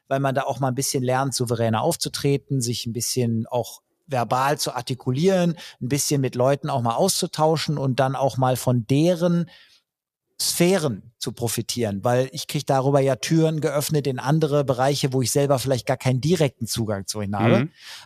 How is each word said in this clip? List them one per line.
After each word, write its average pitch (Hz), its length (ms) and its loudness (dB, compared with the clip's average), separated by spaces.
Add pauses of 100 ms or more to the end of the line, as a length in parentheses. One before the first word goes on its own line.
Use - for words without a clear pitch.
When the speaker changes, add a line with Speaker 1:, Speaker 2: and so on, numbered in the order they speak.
Speaker 1:
weil 135 120 0
man 135 160 0
da 135 80 0
auch 131 160 -4
mal 135 80 0
ein 123 80 -2
bisschen 135 260 -2
lernt, 127 320 0
souveräner 113 480 0
aufzutreten, 139 800 -2
sich 117 240 -4
ein 117 80 -6
bisschen 117 540 0
auch - 340 -4 (240)
verbal 131 540 0
zu 131 160 -6
artikulieren, 160 800 0 (260)
ein 127 60 -6
bisschen 139 340 0
mit 127 140 -2
Leuten 139 340 2
auch 135 120 -2
mal 117 140 0
auszutauschen 160 840 0
und 135 200 0
dann 135 160 2
auch 127 220 0
mal 127 180 2
von 123 300 0
deren 170 640 2 (880)
Sphären 156 800 0
zu - 140 -8
profitieren, 110 720 -4
weil 123 300 2
ich - 140 -10
krieg 147 200 -6
darüber 139 320 2
ja 135 160 2
Türen 160 460 2
geöffnet 147 440 0
in 131 140 -4
andere 147 460 2
Bereiche, 131 480 0
wo 131 80 2
ich 117 100 -2
selber 139 280 2
vielleicht 127 260 -2
gar 131 100 -2
keinen 127 240 0
direkten 143 480 0
Zugang 104 400 -4
zu 107 140 -8
ihnen 101 180 -4
habe. 117 200 4
Speaker 2:
Mhm. 147 100 -2 (360)